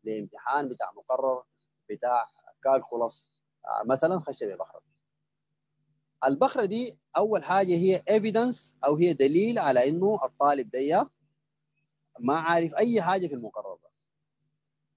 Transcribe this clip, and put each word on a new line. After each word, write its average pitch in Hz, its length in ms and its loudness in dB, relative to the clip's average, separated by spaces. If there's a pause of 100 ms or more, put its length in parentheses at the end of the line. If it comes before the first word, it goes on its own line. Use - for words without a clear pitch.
لامتحان 113 680 -6
بتاع 104 220 -8
مقرر 127 520 -4 (460)
بتاع 120 380 -2 (360)
كالكولاس، 120 680 -2 (340)
آه، 110 200 -4
مثلا 160 340 0
خش 139 240 -10
ببخرة. 92 380 -10 (1400)
البخرة 202 400 2
دي 226 320 -4 (200)
أول 208 260 0
حاجة 185 320 2
هي 185 240 2
evidence 220 760 0 (100)
أو 147 100 2
هي 170 180 4
دليل 185 460 2
على 135 300 4
إنه 190 340 0
الطالب 139 480 0
ده 151 380 0 (1120)
ما 131 160 2
عارف 165 400 2
أي 226 260 2
حاجة 180 260 0
في 143 60 -8
المقرر 104 500 -12
ده. - 60 -20 (1080)